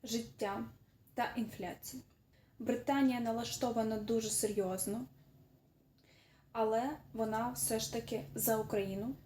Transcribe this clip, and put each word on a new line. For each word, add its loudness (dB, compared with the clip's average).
життя -2
та 0
інфляцію. -6
Британія 4
налаштована 0
дуже 0
серйозно, 0
але 2
вона 0
все 0
ж -4
таки -2
за 2
Україну 0